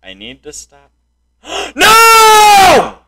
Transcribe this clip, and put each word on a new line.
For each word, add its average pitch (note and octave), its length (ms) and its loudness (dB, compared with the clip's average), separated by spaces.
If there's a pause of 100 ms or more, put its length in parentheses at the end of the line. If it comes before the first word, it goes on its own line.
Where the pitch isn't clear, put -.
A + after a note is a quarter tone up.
I F#2+ 100 -20
need A#2 300 -20
to D3 100 -20
stop. C#3+ 380 -20 (520)
<gasps> - 320 -16
No! G#4+ 1300 0